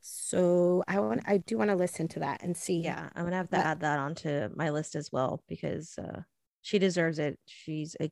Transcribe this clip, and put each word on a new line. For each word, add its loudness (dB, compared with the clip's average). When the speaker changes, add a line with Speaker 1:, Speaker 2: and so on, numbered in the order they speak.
Speaker 1:
So 4
I 2
want, 2
I 4
do 0
wanna 4
listen 0
to -6
that -4
and -2
see -2
Speaker 2:
Yeah, -4
I'm -4
gonna -2
have -2
to 0
Speaker 1:
what 2
Speaker 2:
add 0
that 2
onto -2
my 0
list -2
as -6
well 0
because, -8
uh, -10
she 0
deserves 2
it. -2
She's -8
a -2